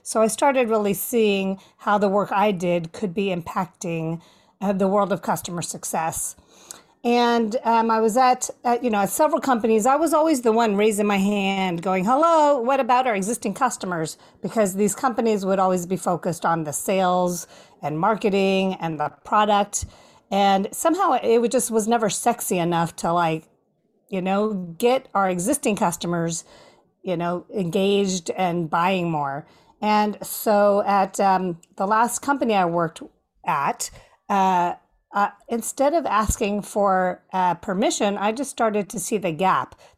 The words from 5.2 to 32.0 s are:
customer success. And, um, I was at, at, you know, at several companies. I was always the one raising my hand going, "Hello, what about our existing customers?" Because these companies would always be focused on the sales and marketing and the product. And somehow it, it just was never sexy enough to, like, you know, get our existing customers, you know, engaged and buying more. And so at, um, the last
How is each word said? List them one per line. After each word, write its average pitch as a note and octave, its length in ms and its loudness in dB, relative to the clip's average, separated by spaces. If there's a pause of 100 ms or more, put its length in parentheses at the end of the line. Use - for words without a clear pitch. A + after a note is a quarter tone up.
customer F3 400 -4
success. - 760 -6 (680)
And, A#3+ 580 2
um, A3+ 260 2
I A3+ 120 2
was A3 160 2
at, B3+ 340 2 (140)
at, A#3+ 180 0
you A#3+ 80 0
know, G#3 80 0
at G3 120 0
several D4+ 300 2
companies. A3 460 2
I C4+ 80 4
was D4+ 180 2
always D#4 300 2
the A#3+ 80 2
one A3 240 2
raising G#3 320 2
my G3+ 120 2
hand G3 600 0
going, F#3 240 0
"Hello, D4 540 4
what C4 220 0
about B3+ 260 2
our A#3 80 0
existing G3+ 400 -4
customers?" F3+ 640 -4 (240)
Because F#3+ 320 0
these G3+ 180 0
companies A3+ 540 -2
would F#3+ 140 0
always F#3 260 0
be F#3 100 -2
focused E3+ 480 -4
on E3 200 0
the D3 80 -6
sales F3+ 720 0 (340)
and D3+ 200 -4
marketing F#3+ 800 0
and D#3+ 180 -6
the D3 120 -4 (120)
product. G#3 640 0 (480)
And G3 400 2
somehow E4+ 400 0
it, A#3 320 2
it A3+ 80 -2
just B3+ 180 0
was A3 160 0
never A3+ 240 2
sexy A3+ 480 -2
enough E3+ 380 0
to, E3+ 160 -2
like, D#3+ 320 0 (640)
you F#3 120 -4
know, F#3+ 560 -2
get B3 380 0
our G3 160 2
existing G3+ 460 -2
customers, E3+ 680 -2 (600)
you F3+ 120 -4
know, F3 380 -4
engaged F#3+ 760 0
and F3 380 -2
buying F3 440 0
more. C#3+ 340 -6 (340)
And G#3+ 460 0
so G#3 580 2
at, G3 360 0
um, F#3 400 0 (160)
the G3 100 -2
last A3 320 2